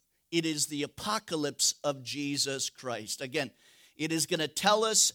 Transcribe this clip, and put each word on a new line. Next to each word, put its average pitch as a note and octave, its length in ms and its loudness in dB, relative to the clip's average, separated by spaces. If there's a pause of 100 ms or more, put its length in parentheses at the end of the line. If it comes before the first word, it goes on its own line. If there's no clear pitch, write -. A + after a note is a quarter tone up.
(300)
It E3 160 2
is D3+ 220 0
the C#3+ 140 -4
apocalypse D#3+ 920 -2 (100)
of C#3 180 0
Jesus C3+ 680 -2
Christ. A2 500 -8
Again, C3+ 300 -4 (460)
it D#3+ 160 -2
is D#3+ 120 2
gonna D#3 240 0
tell G#3 340 4
us A3 320 4